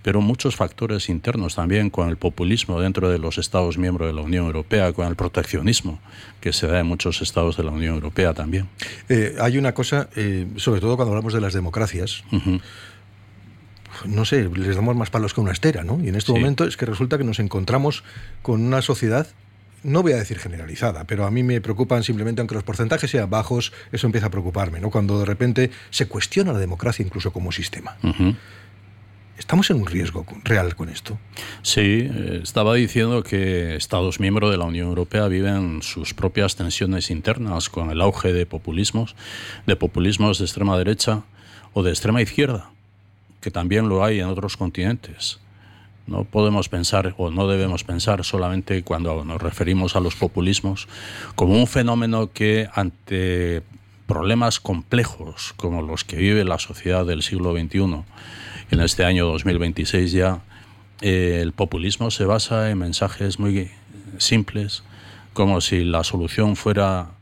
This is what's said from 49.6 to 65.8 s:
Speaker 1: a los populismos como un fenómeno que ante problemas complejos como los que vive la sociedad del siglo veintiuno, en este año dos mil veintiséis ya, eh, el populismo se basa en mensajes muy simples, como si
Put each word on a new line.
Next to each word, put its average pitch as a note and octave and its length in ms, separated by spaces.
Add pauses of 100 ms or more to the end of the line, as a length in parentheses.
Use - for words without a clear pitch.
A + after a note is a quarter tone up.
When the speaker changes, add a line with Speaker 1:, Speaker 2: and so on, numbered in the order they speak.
Speaker 1:
a F#2 40
los F2 140
populismos F#2+ 760 (460)
como F#2 240
un B2 80
fenómeno A#2 640
que G#2+ 400
ante F2+ 920 (440)
problemas A2 540
complejos E2+ 1000
como E2+ 240
los D#2 220
que - 120
vive G2+ 280
la F2 140
sociedad F2+ 460
del E2 180
siglo F2+ 300
veintiuno, E2+ 540 (640)
en E2 100
este E2+ 240
año F2+ 220
dos D#2+ 180
mil F2+ 140
veintiséis E2+ 520
ya, F2+ 300 (600)
eh, F2+ 400
el E2+ 120
populismo G2 580
se G#2+ 140
basa A2 460
en G2+ 80
mensajes F#2 600
muy G2+ 320 (480)
simples, G#2 640 (500)
como G2 280
si F2+ 240